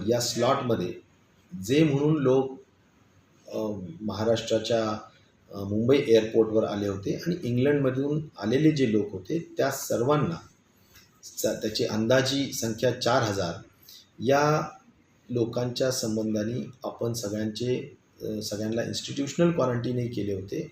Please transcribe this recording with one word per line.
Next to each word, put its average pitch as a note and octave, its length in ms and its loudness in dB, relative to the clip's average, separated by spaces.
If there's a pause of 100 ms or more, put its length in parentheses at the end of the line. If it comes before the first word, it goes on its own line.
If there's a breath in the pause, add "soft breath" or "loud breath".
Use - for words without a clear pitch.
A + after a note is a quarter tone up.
या A#2+ 140 2
स्लॉटमध्ये A#2+ 720 0 (720)
जे C#3+ 180 4
म्हणून D3 380 2
लोक, C3 400 2 (920)
अ, A2 40 -6 (440)
महाराष्ट्राच्या, A2 960 0 (560 loud breath)
अ, G2 100 -8
मुंबई A2 340 4 (100)
एअरपोर्टवर A2 560 4
आले G2+ 240 -2
होते G2 280 -4
आणि E3+ 280 -4
इंग्लंडमधून C3+ 800 2 (180)
आलेले C3 320 4
जे C3 200 2
लोक G#2 200 2
होते D#3 460 -6
त्या C3+ 140 0
सर्वांना A#2+ 680 0 (840 soft breath)
स-, - 220 -8
त्याची A2 400 -2
अंदाजी B2+ 680 0
संख्या A2+ 480 -2
चार B2 220 2
हजार F#2+ 300 -2 (640 loud breath)
या D3 480 4 (640)
लोकांच्या B2 640 0
संबंधाने A2 760 -2 (140)
आपण A#2 300 -4
सगळ्यांचे, A2 840 -4 (240)
अ, A2 200 -6
सगळ्यांना A2 420 -4
इन्स्टिट्यूशनल C#3 680 0
क्वारंटाईनही B2 560 0
केले G#2 260 -4
होते G2 380 -6